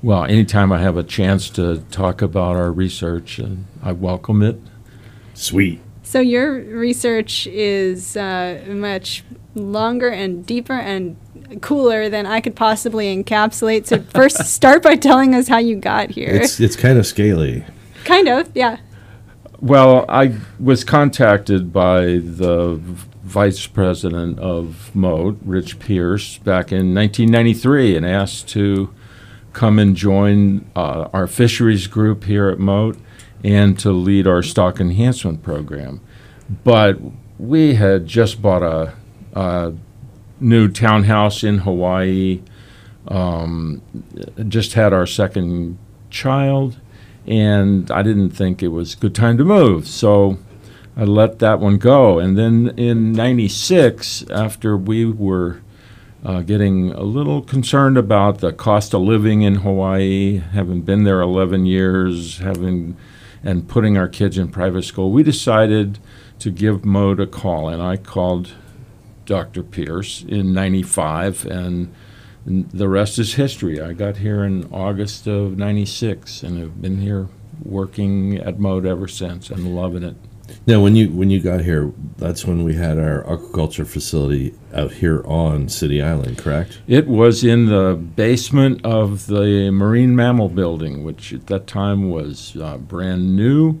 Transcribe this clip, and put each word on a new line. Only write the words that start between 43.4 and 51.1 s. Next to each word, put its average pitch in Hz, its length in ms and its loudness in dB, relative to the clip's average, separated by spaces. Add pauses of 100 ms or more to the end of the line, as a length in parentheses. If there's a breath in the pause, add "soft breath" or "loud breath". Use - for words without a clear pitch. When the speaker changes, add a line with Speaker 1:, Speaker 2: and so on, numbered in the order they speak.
Speaker 1:
just 104 260 -2
had 104 200 4
our 92 120 2
second 87 720 -4 (320)
child, 135 680 -2 (480 soft breath)
and 101 640 2
I 76 100 0
didn't 101 300 2
think 92 320 -2
it 87 60 0
was 85 240 -6
a - 40 -18
good - 180 -2
time 117 220 2
to 135 80 4
move, 143 420 4
so 101 500 2 (580 loud breath)
I 113 80 -2
let 107 360 2